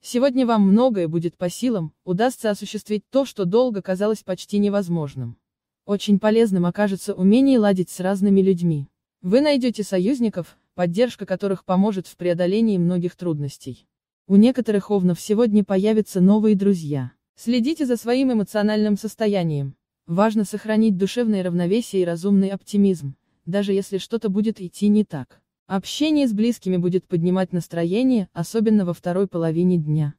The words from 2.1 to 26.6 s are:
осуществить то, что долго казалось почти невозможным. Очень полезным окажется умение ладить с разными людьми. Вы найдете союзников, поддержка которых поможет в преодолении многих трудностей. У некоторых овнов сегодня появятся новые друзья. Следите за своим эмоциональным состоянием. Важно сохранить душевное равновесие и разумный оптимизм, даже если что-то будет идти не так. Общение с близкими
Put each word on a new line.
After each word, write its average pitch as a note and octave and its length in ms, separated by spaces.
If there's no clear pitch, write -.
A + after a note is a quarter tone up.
осуществить G#3 600
то, C4+ 140
что G#3 200
долго G#3 380
казалось G#3 400
почти F#3+ 360
невозможным. E3+ 760
Очень G3+ 320
полезным G#3+ 480
окажется G3 480
умение B3 440
ладить G3 320
с - 100
разными G3 400
людьми. E3+ 480
Вы G3 180
найдете C4 420
союзников, G3 760
поддержка F3+ 520
которых F#3+ 380
поможет F#3+ 420
в - 100
преодолении F3+ 600
многих F3 380
трудностей. C#3+ 680
У F#3+ 100
некоторых A3 540
овнов F3+ 300
сегодня G#3+ 440
появятся G3+ 560
новые G#3+ 340
друзья. D#3 580
Следите B3+ 500
за A#3+ 100
своим B3+ 360
эмоциональным G#3+ 640
состоянием. F3 760
Важно G#3 380
сохранить G#3+ 520
душевное G3+ 460
равновесие F3+ 600
и - 20
разумный F#3+ 440
оптимизм, F#3+ 680
даже G3 280
если G3 260
что-то A3 300
будет G#3 320
идти G3 280
не G#3 160
так. - 360
Общение C#4+ 600
с A#3 60
близкими G#3 440